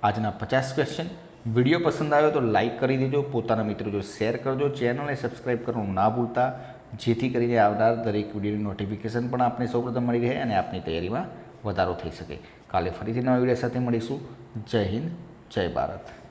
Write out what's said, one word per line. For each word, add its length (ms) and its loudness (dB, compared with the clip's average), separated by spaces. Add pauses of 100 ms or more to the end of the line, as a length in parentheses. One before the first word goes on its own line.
આજના 260 2
પચાસ 440 -2
ક્વેશ્ચન. 320 -2 (480)
વીડિયો 260 6
પસંદ 340 2
આવ્યો 180 6
તો 80 2
લાઈક 400 2
કરી 180 2
દેજો, 240 2
પોતાના 420 0
મિત્રો 280 -2
જો 100 0
શેર 360 -2
કરજો, 320 0
ચેનલને 460 -2
સબસ્ક્રાઇબ 500 -4
કરવાનું 280 -2
ના 160 4
ભૂલતા, 440 0 (460)
જેથી 300 2
કરીને 280 2
આવનાર 380 6
દરેક 400 -2
વીડિયોની 280 -2
નોટિફિકેશન 640 -4
પણ 140 0
આપને 260 0
સૌપ્રથમ 360 0
મળી 160 2
રહે 180 2
અને 180 0
આપની 240 0
તૈયારીમાં 460 -4 (380)
વધારો 300 0
થઈ 160 -6
શકે. 300 -10 (280)
કાલે 220 0
ફરીથી 300 -4
નવા 180 4
વીડિયો 180 4
સાથે 240 -2
મળીશું. 400 0 (460)
જય 180 2
હિન્દ, 280 -2 (440)
જય 120 0
ભારત. 500 -4 (120)